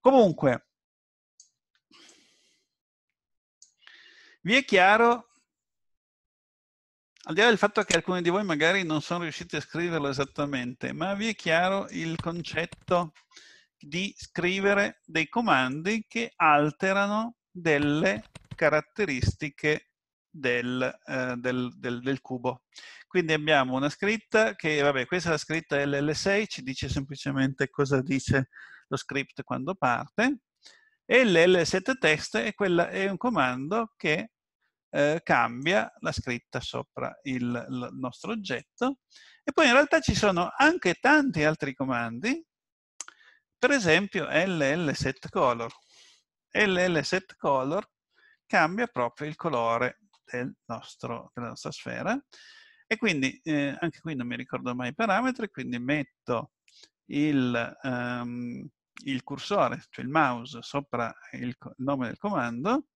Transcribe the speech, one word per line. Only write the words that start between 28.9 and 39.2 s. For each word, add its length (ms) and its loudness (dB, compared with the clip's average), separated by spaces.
script 480 -8
quando 320 -6
parte, 640 0
e 200 4
l'L 400 6
set 340 -2
text 380 0
è 180 -2
quella, 340 2
è 200 -4
un 80 -4
comando 800 -2
che, 360 -2
eh, 320 2
cambia 800 2
la 100 -4
scritta 500 -6
sopra 600 -8
il, 460 -4
il 240 -8
nostro 400 -8
oggetto. 680 -6